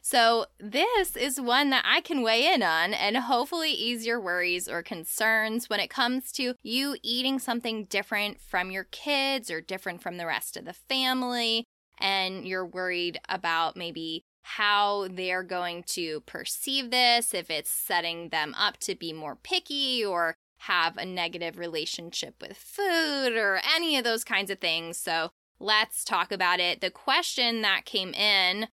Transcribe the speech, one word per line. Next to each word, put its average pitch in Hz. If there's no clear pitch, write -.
So 233
this 359
is 262
one 262
that 262
I 269
can 277
weigh 233
in 262
on 170
and 208
hopefully 277
ease 233
your 233
worries 180
or 170
concerns 220
when 302
it -
comes 254
to 247
you 269
eating 254
something 226
different 208
from 185
your 190
kids 269
or 165
different 185
from 180
the 170
rest -
of -
the 175
family, 247
and 190
you're 185
worried 175
about 170
maybe 165
how 202
they're 185
going 180
to 160
perceive 262
this, 240
if 175
it's 151
setting 170
them 151
up -
to -
be 165
more 156
picky 277
or 170
have 170
a 117
negative 170
relationship 170
with -
food 311
or 202
any 320
of 240
those 226
kinds 196
of 190
things. 165
So 165
let's 214
talk 185
about 180
it. 175
The 180
question 247
that 196
came 185
in 202